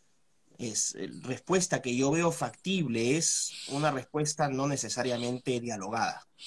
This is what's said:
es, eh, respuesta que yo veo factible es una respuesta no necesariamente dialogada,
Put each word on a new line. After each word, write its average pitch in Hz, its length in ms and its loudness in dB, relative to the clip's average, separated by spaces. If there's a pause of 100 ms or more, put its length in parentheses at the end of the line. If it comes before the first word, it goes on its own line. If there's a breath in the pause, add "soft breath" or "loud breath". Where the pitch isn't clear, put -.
(580)
es, - 360 -2
eh, 92 140 -6 (120)
respuesta 143 600 0
que 123 140 0
yo 135 160 4
veo 165 200 4
factible 135 840 0
es - 340 0 (160)
una 143 240 0
respuesta 147 580 0
no 135 180 0
necesariamente 123 920 0
dialogada, 110 680 -4 (200 loud breath)